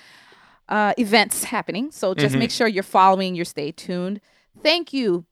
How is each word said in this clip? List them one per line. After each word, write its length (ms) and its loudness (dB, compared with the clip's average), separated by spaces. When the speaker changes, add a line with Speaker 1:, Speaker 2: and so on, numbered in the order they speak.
Speaker 1:
uh, 280 0
events 460 2
happening. 480 -6
So 240 -4
just 200 0
Speaker 2:
Mm-hmm. 40 2
Speaker 1:
make 140 0
sure 160 0
you're 160 -2
following, 500 4
you're 100 -4
stay 280 -8
tuned. 480 -8
Thank 300 0
you. 400 -2